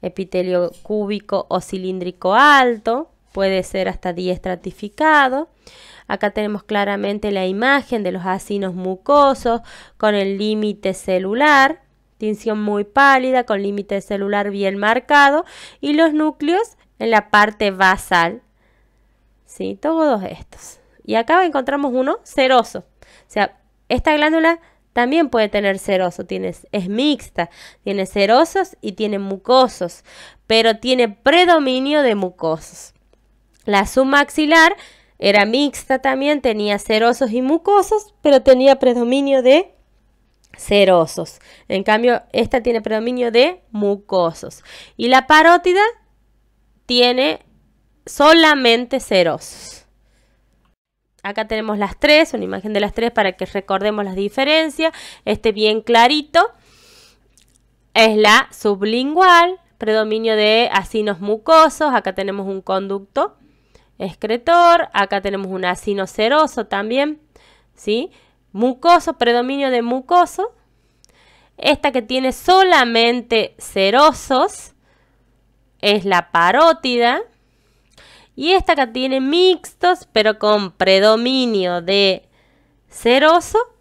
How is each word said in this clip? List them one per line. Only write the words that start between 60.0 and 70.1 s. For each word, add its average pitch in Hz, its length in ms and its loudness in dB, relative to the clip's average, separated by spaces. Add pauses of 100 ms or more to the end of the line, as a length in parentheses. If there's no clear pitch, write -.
de 214 380 2
acinos 202 480 -2
mucosos. 294 720 2
Acá 196 200 -2
tenemos 196 320 -6
un 190 160 -8
conducto 196 760 -6 (600)
excretor, 330 920 0
acá 196 300 -2
tenemos 196 260 -6
un 185 160 -8
acino 190 440 -4
seroso 247 600 -2
también, 254 540 -4 (520)
¿sí? 240 380 -6 (400)
Mucoso, 262 680 0
predominio 254 540 -2
de 247 100 0
mucoso. 349 720 -2 (1000)